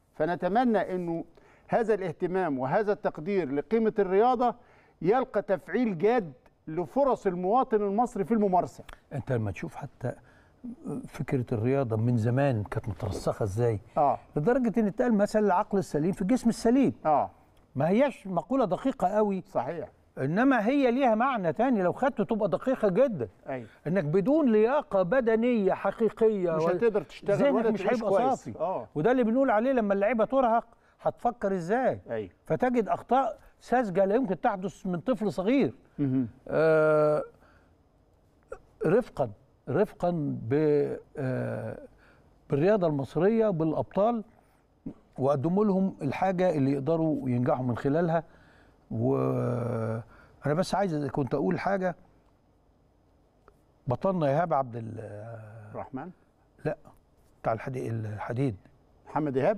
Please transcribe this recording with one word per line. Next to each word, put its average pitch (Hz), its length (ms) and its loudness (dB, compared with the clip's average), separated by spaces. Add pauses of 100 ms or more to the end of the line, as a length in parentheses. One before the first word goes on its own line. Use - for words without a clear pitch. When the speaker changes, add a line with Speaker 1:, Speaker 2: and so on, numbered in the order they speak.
(140)
Speaker 1:
فنتمنى 185 840 0
إنه 170 280 -4 (440)
هذا 214 260 2
الاهتمام 180 640 -2
وهذا 190 320 0
التقدير 180 600 -2
لقيمة 214 480 0
الرياضة 226 560 2 (460)
يلقى 214 400 0
تفعيل 190 560 -2
جاد 196 360 0 (340)
لفرص 202 600 0
المواطن 208 540 0
المصري 202 420 -2
في 185 100 0
الممارسة. 180 500 0 (300)
Speaker 2:
أنت 135 180 -6
لما 110 200 0
تشوف - 240 -10
حتى - 380 -8 (920)
فكرة 135 440 -4
الرياضة 123 440 0
من 120 220 2
زمان 120 460 2
كانت - 260 -6
مترسخة - 540 -4
إزاي؟ 110 360 0 (180)
Speaker 1:
آه. 143 220 2 (160)
Speaker 2:
لدرجة 233 440 0
إن 214 80 0
اتقال 247 260 0
مثلًا 208 320 2
العقل 196 320 2
السليم 165 340 0
في - 100 -6
الجسم 233 280 2
السليم. 233 440 2 (120)
Speaker 1:
آه. 135 260 2 (440)
Speaker 2:
ما 147 140 0
هياش 233 380 0
مقولة 190 380 0
دقيقة 180 420 -2
قوي. 202 400 0
Speaker 1:
صحيح. 143 420 -6 (280)
Speaker 2:
إنما 208 500 2
هي 269 240 2
ليها 240 240 4
معنى 220 380 0
تاني، 226 300 2
لو 170 100 2
خدته 254 300 -2
تبقى 208 260 -2
دقيقة 214 400 0
جدًا. 180 380 0 (220)
Speaker 1:
أيوة. 123 180 -8 (200)
Speaker 2:
إنك 180 160 0
بدون 226 480 2
لياقة 220 520 2
بدنية 226 720 2
حقيقية 202 800 0
Speaker 1:
مش 160 120 0
Speaker 2:
و-، 165 40 2
Speaker 1:
هتقدر 190 340 2
تشتغل - 360 -2
Speaker 2:
ذهنك 269 160 4
Speaker 1:
ولا 226 180 2
Speaker 2:
مش 190 100 -2
Speaker 1:
تعيش 208 120 0
Speaker 2:
هيبقى 220 160 -2
Speaker 1:
كويس. 226 200 2
Speaker 2:
صافي. 135 300 -4
Speaker 1:
آه. 156 360 -4
Speaker 2:
وده 170 160 2
اللي 262 120 4
بنقول 247 280 2
عليه 226 200 2
لما 220 220 0
اللعيبة 208 320 2
ترهق 240 420 2 (340)
هتفكر 202 520 -2
إزاي؟ 185 460 -2 (100)
Speaker 1:
أيوة. 110 200 -6 (160)
Speaker 2:
فتجد 240 420 0
أخطاء 240 520 0 (200)
ساذجة 196 460 2
لا 196 100 2
يمكن 196 260 0
تحدث 196 460 -4
من 180 120 -2
طفل 214 320 -2
صغير. 196 420 2 (260)
Speaker 1:
مهم. 131 280 0 (200)
Speaker 2:
آه، 151 760 4 (1600)
رفقًا، 160 440 0 (400)
رفقًا 156 680 -2 (120)
ب-، 143 480 2 (200)
آه، 120 600 -6 (720)
بالرياضة 175 380 2
المصرية 180 640 0
بالأبطال، 190 720 -2 (920)
وقدموا 147 480 2
لهم 190 360 2
الحاجة 185 480 0
اللي 139 220 2
يقدروا 143 580 0
ينجحوا 127 360 0
من 120 120 -2
خلالها. 160 460 0 (680)
وأنا 120 1600 -2
بس 180 220 -2
عايز 160 300 -2
كنت 135 280 -2
أقول 190 260 0
حاجة، 185 360 -2 (1900)
بطلنا 165 400 0
إيهاب 156 260 0
عبد 131 220 -2
ال-، 110 240 -10 (720)
Speaker 1:
الرحمن؟ 127 380 -12 (560)
Speaker 2:
لا، 151 120 -4 (640)
بتاع 117 120 -2
الحدي-، 127 360 -8
الحديد. 113 640 -4 (520)
Speaker 1:
محمد 143 300 -4
إيهاب؟ 185 200 0